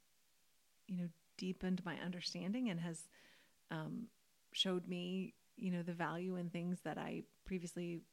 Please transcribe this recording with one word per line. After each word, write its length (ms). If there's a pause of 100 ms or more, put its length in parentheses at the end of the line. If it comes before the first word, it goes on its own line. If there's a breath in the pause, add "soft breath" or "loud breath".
(880)
you 100
know, 120 (280)
deepened 480
my 180
understanding 640
and 100
has, 280 (600 loud breath)
um, 380 (480)
showed 320
me, 460 (220)
you 160
know, 100
the 120
value 420
in 140
things 340
that 140
I 260 (200)
previously 580 (120)